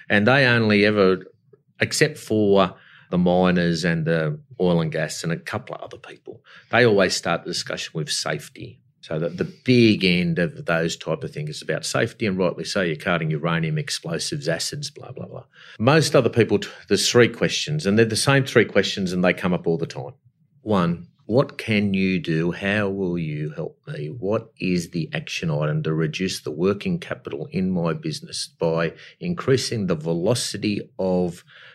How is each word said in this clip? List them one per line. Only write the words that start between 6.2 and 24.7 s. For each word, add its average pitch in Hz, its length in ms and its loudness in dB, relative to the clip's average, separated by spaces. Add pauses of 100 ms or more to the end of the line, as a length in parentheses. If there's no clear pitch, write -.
they 120 160 6
always 98 300 4
start 85 260 -2
the - 80 -10
discussion - 440 -8
with 78 160 -6
safety. - 680 -8 (220)
So - 200 -8
that 85 180 -4
the 87 120 -2 (140)
big 113 400 6
end 87 340 2
of 80 280 -4
those 82 280 0
type 80 280 -6
of 76 80 -8
things 76 200 -8
is 76 120 -12
about - 240 -6
safety, 117 400 -2
and 95 100 -2
rightly 85 280 -2
so, - 180 -2
you're 82 140 -2
carting 82 340 -2
uranium, 80 480 -2
explosives, 80 720 -6
acids, 156 420 -6
blah, - 220 -18
blah, - 120 -12
blah. - 200 -16 (340)
Most 143 360 4
other 123 140 6
people, 101 300 4
t-, - 100 -6 (200)
there's 98 200 2
three 120 200 6
questions, 80 580 -2
and 101 100 4
they're 113 80 8
the 110 120 -2
same 139 280 4
three 117 220 4
questions, 95 460 0
and 90 120 2
they 90 80 6
come 87 220 0
up 85 120 -2
all 82 120 2
the 78 80 -4
time. 69 260 -12 (500)
One, 87 440 0 (180)
"What 123 320 0
can 104 380 0
you 95 240 2
do? 82 320 0
How 98 400 -2
will 95 260 -2
you 76 340 -6
help - 360 -10
me? 76 220 -10
What 98 500 -4
is 90 320 -2